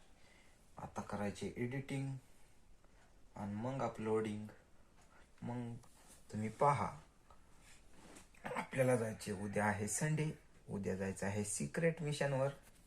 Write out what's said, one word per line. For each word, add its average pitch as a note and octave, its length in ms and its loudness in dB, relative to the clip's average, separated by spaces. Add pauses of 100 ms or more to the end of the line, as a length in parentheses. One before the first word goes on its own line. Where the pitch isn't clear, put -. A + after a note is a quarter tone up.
(760)
आता - 240 -8
करायचे G#2 560 -2
एडिटिंग C3+ 580 -2 (1200)
आणि G2+ 200 -6
मग B2 280 0
अपलोडिंग. A2 640 0 (960)
मग A#2 340 -4 (560)
तुम्ही G#2+ 180 0
पहा, A#2+ 400 4 (1600)
आपल्याला B2+ 500 4
जायचे, A2 360 -2 (120)
उद्या G#2 220 2
आहे G#2 220 2
संडे, D3+ 380 2 (440)
उद्या F#2+ 260 0
जायचं F#2+ 300 -2
आहे G#2 180 0
सिक्रेट D#3+ 580 2
मिशनवर, C#3+ 480 2 (380)